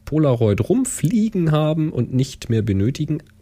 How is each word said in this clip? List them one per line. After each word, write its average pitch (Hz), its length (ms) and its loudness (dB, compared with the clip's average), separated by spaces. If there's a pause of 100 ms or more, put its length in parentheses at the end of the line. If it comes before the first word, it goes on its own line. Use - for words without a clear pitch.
Polaroid 117 640 2
rumfliegen 208 840 0
haben 156 400 0
und 120 220 -2
nicht - 360 -4
mehr 113 140 2
benötigen, 117 560 -2 (220)